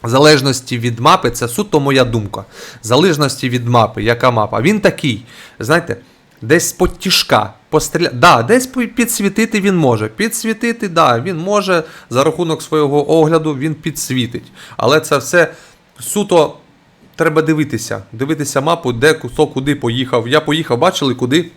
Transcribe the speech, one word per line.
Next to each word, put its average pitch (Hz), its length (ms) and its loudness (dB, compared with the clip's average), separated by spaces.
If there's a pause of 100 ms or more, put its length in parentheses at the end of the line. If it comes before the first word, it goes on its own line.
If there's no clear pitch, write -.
в 117 60 -6
залежності 135 680 2
від 117 220 -4
мапи, 147 320 4
це - 160 -4
суто 160 320 -2
моя 139 240 2
думка. 110 380 -4 (420)
В 110 40 -12
залежності 143 640 0
від 120 180 -2
мапи, 113 360 2
яка 117 280 2
мапа. 107 300 -2
Він 196 180 2
такий, 143 460 -2 (340)
знаєте, 143 380 -2 (440)
десь 156 280 2
з-под 180 300 -2
тішка 113 540 0 (160)
постріля-, 156 440 0
да, 120 300 4
десь 254 240 2
пі-, 247 200 -4
підсвітити 220 760 -2
він 190 160 2
може. 117 300 2
Підсвітити, 220 840 -4
да, 147 300 2
він 165 180 -6
може. 185 460 0 (260)
За 123 140 2
рахунок 160 380 -2
свого 147 500 0
огляду 156 460 2
він 151 180 -4
підсвітить. - 760 -6 (260)
Але 139 220 2
це 151 180 0
все 165 340 0 (480)
суто 185 580 0 (580)
треба 160 260 0
дивитися. 147 680 -2
Дивитися 139 500 -4
мапу, 151 320 -2
де 147 200 2
ку-, 135 160 -6
хто 147 180 0
куди 143 280 -4
поїхав. 120 520 -2
Я 147 140 2
поїхав, 151 360 -2
бачили, 143 380 0
куди? 143 420 -2